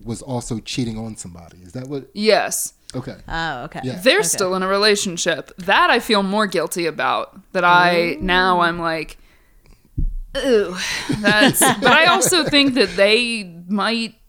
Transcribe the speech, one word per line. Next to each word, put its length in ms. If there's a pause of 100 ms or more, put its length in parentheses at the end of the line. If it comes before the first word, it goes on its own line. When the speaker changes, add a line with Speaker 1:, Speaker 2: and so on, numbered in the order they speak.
Speaker 1:
was 200
also 380
cheating 380
on 180
somebody. 420
Is 140
that 160
what? 260
Speaker 2:
Yes. 580 (220)
Speaker 1:
Okay. 220 (120)
Speaker 3:
Oh, 360
okay. 200
Speaker 1:
Yeah. 160
Speaker 2:
They're 200
Speaker 3:
Okay. 80
Speaker 2:
still 260
in 80
a 60
relationship. 880
That 320
I 100
feel 220
more 240
guilty 400
about. 520 (140)
That 120
I, 480
Speaker 3:
Ooh. 100
Speaker 2:
now 380
I'm 180
like, 400 (1200)
"Ooh, 400 (420)
that's," 420
Speaker 1:
<laughs> 200
Speaker 2:
but 120
I 140
also 380
think 300
that 220
they 480 (240)
might 460 (140)